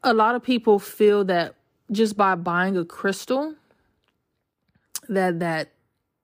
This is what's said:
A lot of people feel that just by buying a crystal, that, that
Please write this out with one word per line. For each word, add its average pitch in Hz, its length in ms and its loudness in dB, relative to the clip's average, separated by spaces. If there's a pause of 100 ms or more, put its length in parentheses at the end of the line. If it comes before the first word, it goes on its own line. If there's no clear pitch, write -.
A 247 100 2
lot 226 220 2
of 240 80 -6
people 226 360 2
feel 208 460 2
that 175 300 -2 (360)
just 208 240 0
by 196 200 2
buying 180 420 -2
a 170 80 -4
crystal, 262 720 -6 (1500)
that, 185 300 -2
that 165 320 -4 (520)